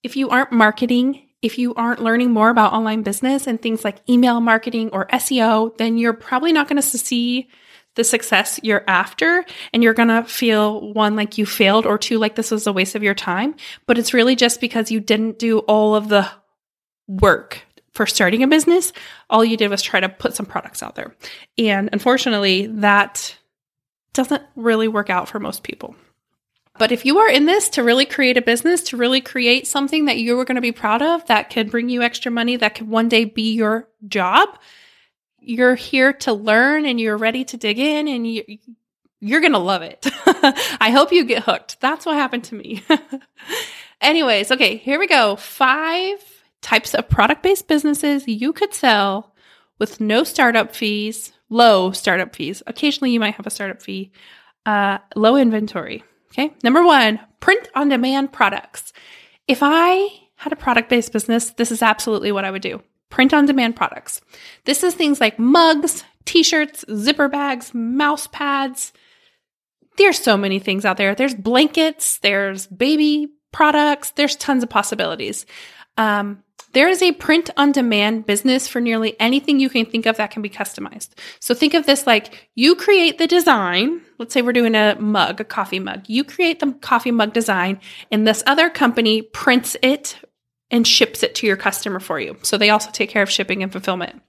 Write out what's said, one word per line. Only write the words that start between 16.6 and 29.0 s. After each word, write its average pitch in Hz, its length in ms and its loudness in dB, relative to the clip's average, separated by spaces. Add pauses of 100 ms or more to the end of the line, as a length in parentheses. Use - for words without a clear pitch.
work 190 540 0 (320)
for 208 120 -2
starting 214 380 0
a 262 40 2
business. 330 440 4 (380)
All 226 160 4
you 226 120 0
did 208 120 0
was 196 120 -4
try 190 200 -2
to 190 80 -2
put - 260 -6
some 208 100 -8
products - 380 -12
out - 120 -14
there. - 200 -14 (420)
And 208 360 0
unfortunately, 208 720 0
that 208 680 0 (760)
doesn't 269 300 -2 (120)
really 226 320 0
work 208 220 -2
out 185 200 -2
for 214 100 -10
most - 240 -10
people. - 320 -14 (840)
But 226 140 2
if 240 140 -4
you 302 140 4
are 440 100 6
in 285 160 4
this 392 240 2
to 262 140 -2
really 247 220 4
create 254 300 0
a 247 60 2
business, 294 420 0
to - 140 -8
really 254 240 0